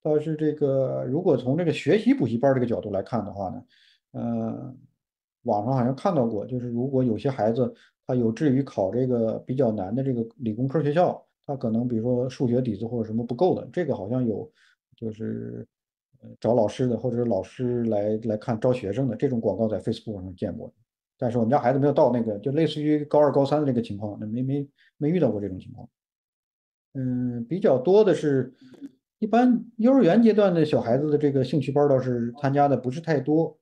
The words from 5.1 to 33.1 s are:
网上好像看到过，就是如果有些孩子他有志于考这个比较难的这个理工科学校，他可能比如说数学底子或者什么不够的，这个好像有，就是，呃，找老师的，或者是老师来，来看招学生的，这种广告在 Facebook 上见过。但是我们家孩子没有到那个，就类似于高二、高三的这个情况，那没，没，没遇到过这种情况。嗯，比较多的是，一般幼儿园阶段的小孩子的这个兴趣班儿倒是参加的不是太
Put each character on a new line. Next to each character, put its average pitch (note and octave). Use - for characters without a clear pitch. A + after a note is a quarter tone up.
网 G#2
上 C3
好 B2+
像 C3
看 -
到 B2+
过， A2+
就 B2+
是 A#2+
如 A#2+
果 C3
有 A#2
些 A2
孩 A2
子 A#2+
他 B2+
有 A#2
志 D3
于 C#3
考 G2+
这 B2
个 A#2
比 -
较 B2+
难 G2+
的 C3
这 C3+
个 A#2
理 A2
工 B2
科 D3+
学 C#3+
校， D#3
他 C#3+
可 C3+
能 A#2
比 B2
如 A2
说 B2
数 C3
学 A#2+
底 A#2
子 G2
或 A#2+
者 A2
什 A2
么 A#2
不 A#2+
够 -
的， G2+
这 F3
个 C3
好 G2
像 B2+
有， G#2+
就 A2+
是， A#2
呃， A2+
找 A#2
老 A2
师 B2+
的， A#2
或 A#2+
者 A#2
是 A#2+
老 G2
师 B2
来， G#2+
来 A2
看 A2
招 B2+
学 G2+
生 C3
的， A2
这 C#3
种 B2
广 A2
告 A2
在 G#2
Facebook A2
上 F#2
见 F#2+
过。 -
但 B2
是 A#2+
我 A#2
们 A2
家 C#3
孩 B2
子 C3+
没 C#3
有 C#3
到 C#3
那 A#2+
个， G#2+
就 C#3
类 D#3
似 D3+
于 D3+
高 D3
二、 D3
高 C#3
三 D3
的 D3+
这 C3+
个 A#2
情 G#2
况， G#2
那 G#2+
没， A#2
没， C#3
没 D3
遇 F3+
到 C#3
过 G#2
这 G2+
种 F#2
情 -
况。 -
嗯， B2
比 E3
较 F3+
多 F#3+
的 F#3+
是， C3+
一 A3
般 A#3
幼 A#3+
儿 C4+
园 F3+
阶 A3
段 G3+
的 D#3+
小 B2+
孩 A2+
子 D3+
的 D3
这 C#3+
个 C3+
兴 C3
趣 C#3
班 D3
儿 -
倒 C3+
是 A#2+
参 C#3
加 C#3+
的 C#3
不 B2
是 C3+
太 E3